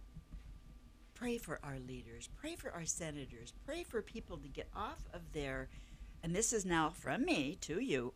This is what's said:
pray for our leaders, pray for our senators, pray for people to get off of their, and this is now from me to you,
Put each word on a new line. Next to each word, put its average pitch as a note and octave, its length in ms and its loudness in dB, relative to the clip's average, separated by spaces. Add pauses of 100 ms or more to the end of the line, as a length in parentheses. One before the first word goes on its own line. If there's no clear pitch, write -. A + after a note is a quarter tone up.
(1120)
pray A#3+ 240 0
for F3 260 -2
our C3+ 160 -2
leaders, A#2+ 560 -8
pray D#4+ 220 -4
for - 160 -6
our E3 120 -4
senators, C3+ 680 -2 (120)
pray E4+ 200 -2
for A3+ 160 2
people - 340 -6
to D3 140 -8
get C#3 260 -4
off A#3 380 -2
of E3+ 180 -8
their, C3+ 380 0 (520)
and E3+ 140 2
this A3 160 6
is G#3 140 4
now E3 240 8
from E3 340 2
me F#3 380 6
to E3 180 0
you, C3+ 360 4